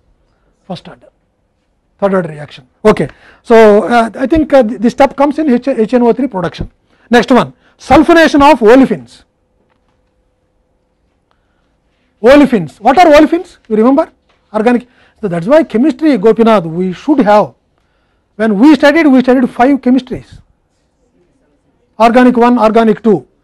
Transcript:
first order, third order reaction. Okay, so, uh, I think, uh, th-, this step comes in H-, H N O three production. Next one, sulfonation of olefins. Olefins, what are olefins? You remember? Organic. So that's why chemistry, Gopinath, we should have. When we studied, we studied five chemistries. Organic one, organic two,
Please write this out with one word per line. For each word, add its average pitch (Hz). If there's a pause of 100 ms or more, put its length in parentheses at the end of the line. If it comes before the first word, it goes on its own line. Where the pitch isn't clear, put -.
(680)
first 175
order, 123 (920)
third 196
order 180
reaction. 147 (180)
Okay, 185 (360)
so, 220
uh, 226
I 262
think, 320
uh, 269
th-, 214
this 226
step 269
comes 285
in 320
H-, 247
H 226
N 240
O 233
three 262
production. 175 (360)
Next 233
one, 196 (260)
sulfonation 311
of 285
olefins. 214 (3000)
Olefins, 254
what 254
are 359
olefins? 320 (100)
You 220
remember? 277 (420)
Organic. 226 (320)
So 208
that's 170
why 302
chemistry, 285
Gopinath, 220
we 180
should 277
have. 202 (840)
When 214
we 285
studied, 302
we 262
studied 254
five 269
chemistries. 247 (1600)
Organic 247
one, 240
organic 220
two, 196 (180)